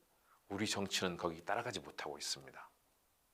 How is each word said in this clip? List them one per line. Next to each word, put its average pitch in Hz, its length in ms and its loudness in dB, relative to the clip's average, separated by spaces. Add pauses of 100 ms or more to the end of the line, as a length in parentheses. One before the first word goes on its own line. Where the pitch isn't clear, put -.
(480)
우리 101 180 2
정치는 95 520 2
거기 82 260 0
따라가지 104 360 0
못하고 - 360 -6
있습니다. - 540 -6 (640)